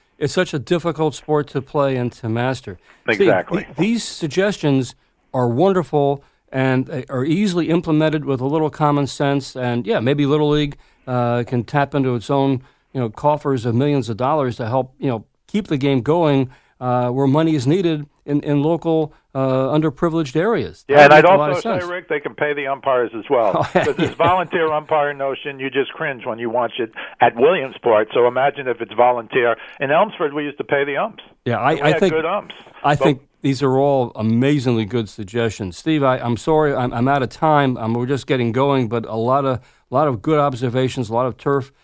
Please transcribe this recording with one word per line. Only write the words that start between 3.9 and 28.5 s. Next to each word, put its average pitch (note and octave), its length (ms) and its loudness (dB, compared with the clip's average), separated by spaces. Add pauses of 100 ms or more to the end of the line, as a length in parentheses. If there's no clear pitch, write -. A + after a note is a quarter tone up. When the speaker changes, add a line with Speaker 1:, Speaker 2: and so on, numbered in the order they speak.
Speaker 1:
suggestions D#3 880 -2 (400)
are B2+ 140 0
wonderful C#3+ 800 0 (260)
and, C3 380 0
uh, D3+ 200 -6
are B2+ 140 -4
easily E3+ 460 0
implemented D#3 560 0
with C3 160 -2
a B2+ 40 -2
little D3+ 240 0
common C#3+ 380 0
sense. C#3 480 -2
And, B2 320 -4
yeah, G#3 140 0
maybe C#3+ 240 0
Little D3+ 240 2
League, D3 280 -2 (300)
uh, A#2+ 400 -2
can A#2+ 160 -2
tap C#3+ 320 -2
into C3 200 0
its A#2+ 140 -6
own, C#3 320 0 (300)
you C#3 80 -6
know, A#2+ 100 -2
coffers C#3+ 560 -2
of A#2+ 80 0
millions C3 360 0
of A2 80 -6
dollars C3 400 -2
to A#2+ 100 -6
help, B2+ 320 -2
you C#3+ 100 -2
know, A2+ 140 -4 (240)
keep G3+ 200 -4
the D#3+ 100 -2
game C3+ 240 0
going, C#3+ 480 2 (320)
uh, B2 280 -2
where C3+ 160 0
money D#3 300 2
is C3 100 -2
needed D#3+ 400 0 (200)
in, C#3+ 160 0
in D3 200 0
local, D#3+ 520 0 (200)
uh, C3 360 0
underprivileged D#3 640 -2
areas. D#3+ 520 -4
Speaker 2:
Yeah, C#3+ 200 10
Speaker 1:
That C#3+ 40 10
Speaker 2:
and - 0 -
Speaker 1:
would D3+ 60 10
Speaker 2:
I'd D#3 40 8
Speaker 1:
make E3+ 80 8
a F#3+ 80 8
lot D3 120 2
of D#3+ 60 0
Speaker 2:
also G#3+ 180 -4
say, F#3 60 -2
Speaker 1:
sense. F3 120 -8
Speaker 2:
Rick, F3+ 180 -8
they D3+ 100 -2
can B2+ 160 -8
pay D3 180 -2
the C#3+ 140 -6
umpires B2+ 500 0
as G2+ 120 -10
well. A#2+ 240 4
Speaker 1:
<laughs> E3+ 40 2
Oh, D#3 160 -2
yeah. D#3+ 120 2
Speaker 2:
But C#3+ 120 -2
this C4+ 140 0
volunteer E3+ 600 0
umpire D3+ 420 0
notion, C#3 460 -6
you C3 120 -6
just C3 220 0
cringe C#3 320 -8
when A2+ 120 -6
you A#2 140 -4
watch A#2 260 -2
it A#2 140 -4 (280)
at A#2+ 160 4
Williamsport. B2 800 2
So B2 140 4
imagine C3 400 0